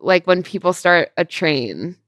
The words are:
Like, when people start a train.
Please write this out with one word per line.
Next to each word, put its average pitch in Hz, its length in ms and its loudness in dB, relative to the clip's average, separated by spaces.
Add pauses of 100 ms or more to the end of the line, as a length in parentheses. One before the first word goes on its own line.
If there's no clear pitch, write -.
Like, 180 240 2
when 185 160 2
people 180 320 -2
start 175 440 2
a 175 80 0
train. 143 720 -4 (120)